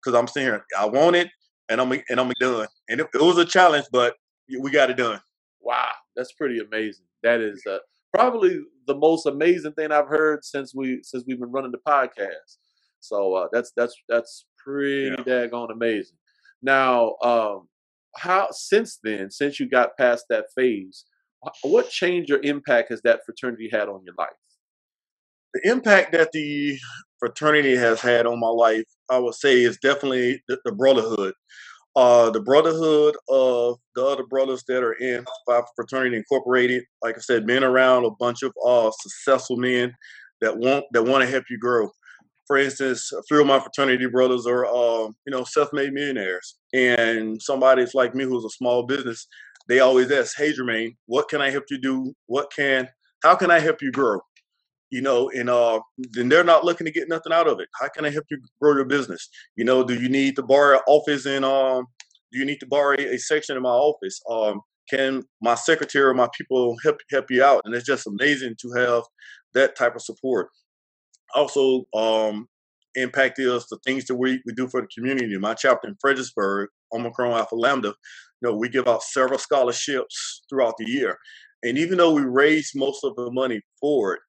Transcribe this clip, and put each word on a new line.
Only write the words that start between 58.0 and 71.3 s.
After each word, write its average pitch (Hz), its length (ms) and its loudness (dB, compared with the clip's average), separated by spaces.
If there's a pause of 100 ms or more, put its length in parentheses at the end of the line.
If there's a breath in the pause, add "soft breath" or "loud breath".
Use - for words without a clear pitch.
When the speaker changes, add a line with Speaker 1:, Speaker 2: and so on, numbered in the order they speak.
Speaker 1:
I 147 60 -2
help 151 200 -6
you 139 100 -8 (220)
grow 147 140 6
your 135 80 0
business? 127 440 -4 (280 loud breath)
You 113 80 -2
know, 127 180 4
do 123 180 -2
you 123 80 -2
need 135 280 0
to 135 80 -6
borrow 139 320 6
an 131 100 4
office 143 400 2
in, 139 160 -2
um, 131 440 0 (440)
do 123 80 -10
you 135 60 -2
need 143 160 -6
to 135 60 -16
borrow 139 300 2
a, 139 180 -4
a 123 40 -4
section 151 380 -4
in 127 80 -6
my 127 60 0
office? 123 500 0 (100)
Um, 107 300 -2 (280)
can 135 360 -4 (180)
my 117 140 2
secretary 147 480 0
or 131 100 4
my 123 140 2 (100)
people 123 460 -2
help, 151 140 2 (120)
help 135 220 -4
you 127 100 4
out?" 135 220 4
And 110 100 -8
it's 120 100 -6
just 127 220 -4
amazing 127 540 -2
to 120 140 -12
have 120 280 0 (520 loud breath)
that 131 200 4
type 120 220 0
of 113 60 -14
support. 113 480 -4 (840)